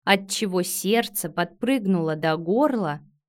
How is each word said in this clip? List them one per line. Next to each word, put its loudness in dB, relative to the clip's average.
отчего 0
сердце -2
подпрыгнуло 0
до 0
горла, 0